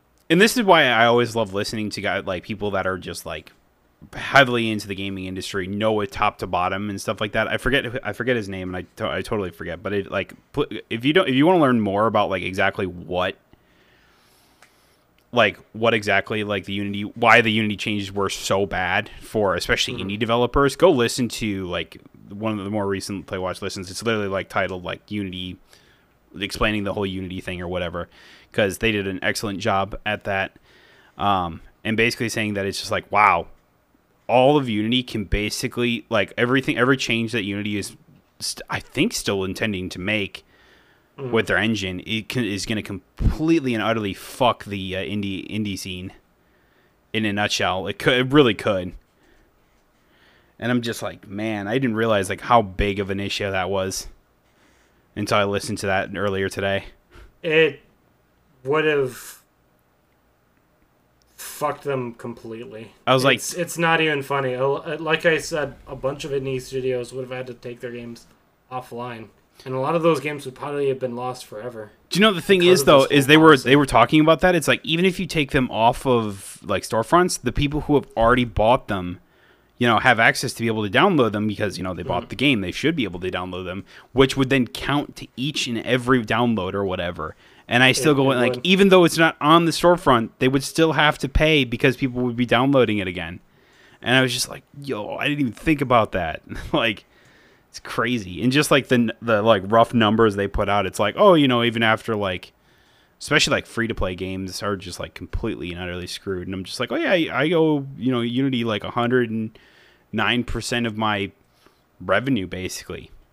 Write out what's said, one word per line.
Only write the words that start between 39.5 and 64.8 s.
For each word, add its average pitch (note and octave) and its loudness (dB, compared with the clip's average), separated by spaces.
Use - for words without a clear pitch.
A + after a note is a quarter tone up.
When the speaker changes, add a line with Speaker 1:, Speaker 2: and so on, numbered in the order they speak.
Speaker 1:
to - -10
make G2 -4
Speaker 2:
Mm-hmm. C3+ -10
Speaker 1:
with A2+ 2
their F#2 2
engine, G2 -2
it A2 -6
can, B2 -4
is G2+ -4
gonna G#2+ -4
completely D3 -2
and A2+ -2
utterly G#2 -2
fuck - -2
the, F#2+ -8
uh, - -4
indie, G2 -6
indie G2+ -6
scene F#2 -10
in A2 -2
a G#2 -2
nutshell. G2 -2
It G2+ -8
could, C#3 0
it B2+ 0
really C#3 6
could. F#2 -4
And A#2+ -4
I'm B2 0
just A2+ -6
like, G2+ -12
man, G#2 -6
I A2+ -2
didn't C3 0
realize, G#2+ 2
like, G2 -8
how A#2+ 4
big G2+ -2
of G2 -4
an G2 -4
issue G2+ -6
that F#2+ -2
was F#2+ -4
until G#2 0
I G2+ 4
listened G2+ -4
to - -6
that F#2+ -2
earlier G2 -2
today. G2 -2
Speaker 2:
It D#3 2
would D3+ 2
have C#3 -2
fucked - -8
them B2+ -6
completely. A2+ -14
Speaker 1:
I B2+ 4
was C3 4
like C3 4
Speaker 2:
It's, - -8
it's E3+ -6
not E3 2
even D3+ 0
funny. C3+ -2
A B2 -4
l-, C#3+ -2